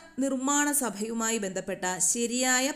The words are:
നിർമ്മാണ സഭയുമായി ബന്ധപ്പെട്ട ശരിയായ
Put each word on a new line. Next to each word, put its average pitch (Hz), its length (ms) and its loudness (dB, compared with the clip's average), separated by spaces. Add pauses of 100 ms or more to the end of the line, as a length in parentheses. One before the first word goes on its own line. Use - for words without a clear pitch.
(180)
നിർമ്മാണ 277 540 2
സഭയുമായി 226 680 -2
ബന്ധപ്പെട്ട 190 460 -4 (140)
ശരിയായ 254 760 2